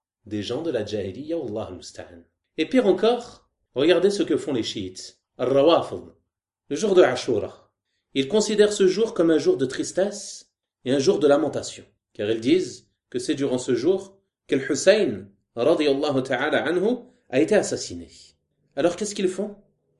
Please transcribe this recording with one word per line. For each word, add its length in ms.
des 160
gens 200
de 80
la 160
Jahiliya, 500
Wallahu 380
musta'an. 480
Et 100
pire 200
encore, 640
regardez 360
ce 120
que 160
font 160
les 80
chiites, 580
Ar-Rawafid, 680
le 60
jour 180
de 80
Ashura. 680
Ils 140
considèrent 440
ce 140
jour 260
comme 180
un 80
jour 180
de 100
tristesse 840
et 60
un 60
jour 200
de 80
lamentation, 580
car 160
ils 100
disent 480
que 80
c'est 160
durant 240
ce 160
jour 420
que 80
le 160
Hussein, 560
radiyallahu 680
ta'ala 420
anhu, 320
a 120
été 140
assassiné. 540
Alors 200
qu'est-ce 180
qu'ils 140
font ? 280